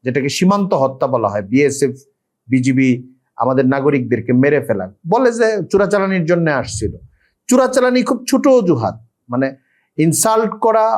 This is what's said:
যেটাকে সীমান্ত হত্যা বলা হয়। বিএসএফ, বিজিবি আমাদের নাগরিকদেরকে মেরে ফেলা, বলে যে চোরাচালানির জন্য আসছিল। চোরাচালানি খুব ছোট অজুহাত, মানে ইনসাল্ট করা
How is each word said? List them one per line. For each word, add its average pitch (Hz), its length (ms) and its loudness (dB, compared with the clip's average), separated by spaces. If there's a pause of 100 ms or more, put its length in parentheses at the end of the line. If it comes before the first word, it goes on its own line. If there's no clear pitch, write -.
যেটাকে 135 320 -2
সীমান্ত 196 340 2 (120)
হত্যা 131 320 -2
বলা 110 180 0
হয়। 104 180 -4
বিএসএফ, 131 440 0 (540)
বিজিবি 131 420 2 (520)
আমাদের 131 220 0 (100)
নাগরিকদেরকে 123 580 -2 (100)
মেরে 143 240 2
ফেলা, 98 180 -4 (280)
বলে 247 260 2
যে 233 80 2 (240)
চোরাচালানির 196 600 0
জন্য 170 160 2 (160)
আসছিল। 95 300 -6 (560)
চোরাচালানি 254 600 2
খুব 269 100 -2 (120)
ছোট 262 140 0 (160)
অজুহাত, 131 360 -2 (360)
মানে 131 140 -2 (520)
ইনসাল্ট 220 540 0 (140)
করা 220 200 2 (120)